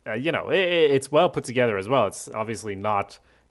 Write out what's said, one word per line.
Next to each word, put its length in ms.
uh, 80
you 200
know, 160
it, 100
it, 320
it's 200
well 180
put 160
together 320
as 100
well. 200
It's 220
obviously 460
not 440